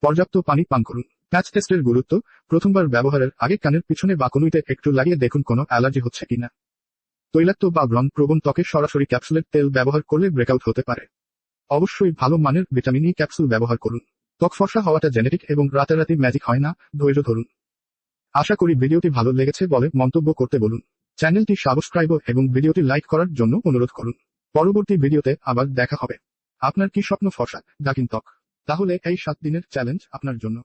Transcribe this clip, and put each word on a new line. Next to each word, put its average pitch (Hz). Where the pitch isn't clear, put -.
পর্যাপ্ত 156
পানি 151
পান 123
করুন। 120
প্যাচ 180
টেস্টের 190
গুরুত্ব, 123
প্রথমবার 190
ব্যবহারের 135
আগে 156
কানের 156
পিছনে 190
বা 135
কনুইতে 156
একটু 139
লাগিয়ে 139
দেখুন 123
কোনো 120
অ্যালার্জি 131
হচ্ছে -
কিনা। 120
তৈলাক্ত 170
বা 165
ব্রণ 120
প্রবণ 151
ত্বকে 151
সরাসরি 143
ক্যাপসুলের 160
তেল 147
ব্যবহার 139
করলে 165
ব্রেকআউট 127
হতে -
পারে। -
অবশ্যই 175
ভালো 139
মানের 156
ভিটামিন 127
ই 180
ক্যাপসুল 156
ব্যবহার 117
করুন। 117
ত্বক 170
ফর্সা 202
হওয়াটা 156
জেনেটিক 127
এবং 147
রাতারাতি 156
ম্যাজিক 135
হয় 135
না, 151
ধৈর্য 143
ধরুন। 117
আশা 151
করি 170
ভিডিওটি 156
ভালো 127
লেগেছে 139
বলে 135
মন্তব্য 131
করতে 131
বলুন। 110
চ্যানেলটি 196
সাবস্ক্রাইব 160
এবং 123
ভিডিওটি 156
লাইক 135
করার 165
জন্য 117
অনুরোধ 127
করুন। 117
পরবর্তী 196
ভিডিওতে 143
আবার 127
দেখা 123
হবে। 123
আপনার 196
কি 202
স্বপ্ন 196
ফর্সা, 120
দাগিন 135
ত্বক? 110
তাহলে 180
এই 180
সাত 147
দিনের 156
চ্যালেঞ্জ 135
আপনার 131
জন্য। 110